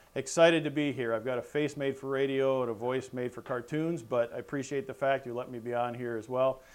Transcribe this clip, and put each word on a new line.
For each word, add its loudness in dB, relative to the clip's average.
excited 6
to -2
be 0
here. -2
I've -2
got 0
a -2
face -2
made -2
for -8
radio 2
and 0
a -4
voice -2
made -4
for -12
cartoons, -4
but 0
I -8
appreciate -4
the -8
fact 2
you -6
let -6
me -10
be -6
on 0
here -6
as -8
well. 2